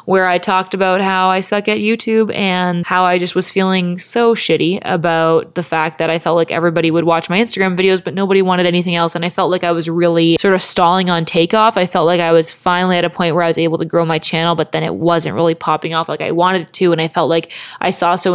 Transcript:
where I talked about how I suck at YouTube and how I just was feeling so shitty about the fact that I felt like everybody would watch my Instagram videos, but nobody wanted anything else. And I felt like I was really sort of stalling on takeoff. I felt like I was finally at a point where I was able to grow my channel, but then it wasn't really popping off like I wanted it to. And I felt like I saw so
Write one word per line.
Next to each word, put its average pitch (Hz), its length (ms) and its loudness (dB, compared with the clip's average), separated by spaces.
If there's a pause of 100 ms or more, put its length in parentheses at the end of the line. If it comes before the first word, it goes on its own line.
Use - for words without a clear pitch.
where 185 220 0
I 180 120 2
talked 185 360 -2
about 185 260 0
how 190 300 0
I 185 100 0
suck 208 300 -2
at 214 80 0
YouTube 220 580 0
and 180 500 -2
how 185 200 0
I 180 120 2
just 180 160 -4
was 185 160 -2
feeling 185 480 0
so 233 380 0
shitty 170 480 0
about 165 720 0
the 180 80 -4
fact 160 360 -4
that 165 100 -2
I 165 100 -2
felt 165 160 0
like 165 160 0
everybody 165 400 0
would 160 140 0
watch 165 240 0
my 180 100 0
Instagram 196 380 -2
videos, 185 260 0
but 165 100 -8
nobody 190 280 0
wanted 180 240 0
anything 175 300 0
else. 170 200 0
And 165 80 -4
I 170 60 -4
felt 175 220 -2
like 180 120 -2
I 175 80 0
was 165 180 -2
really 165 480 2
sort 196 160 2
of 185 80 0
stalling 180 480 2
on 170 140 0
takeoff. 214 540 2
I 180 100 0
felt 170 200 2
like 175 120 2
I 165 140 2
was 165 180 2
finally 180 460 0
at 175 80 0
a 175 40 -2
point 165 260 -2
where 175 100 2
I - 20 2
was 165 100 0
able 160 200 0
to 165 80 -4
grow 170 180 0
my 160 160 0
channel, 165 360 -2
but 156 180 -2
then 160 100 -2
it 156 120 -4
wasn't 165 400 0
really 160 200 0
popping 160 380 -4
off 165 160 -4
like 151 120 -8
I 160 100 -4
wanted 175 320 0
it - 100 -14
to. 175 180 2
And 160 80 0
I 160 80 -2
felt 160 220 -2
like 165 240 -2 (260)
I 190 120 -2
saw 175 260 0
so 180 180 0